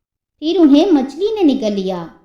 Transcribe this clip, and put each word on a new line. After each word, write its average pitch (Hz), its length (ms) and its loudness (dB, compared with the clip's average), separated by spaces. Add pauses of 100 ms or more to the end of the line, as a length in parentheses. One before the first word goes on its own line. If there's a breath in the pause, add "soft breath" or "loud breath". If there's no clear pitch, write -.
(380)
پھر 311 220 -4
انہیں 311 320 4
مچھلی 285 420 -2
نے 330 200 2
نگل 214 180 -4
لیا، 185 340 -6 (180)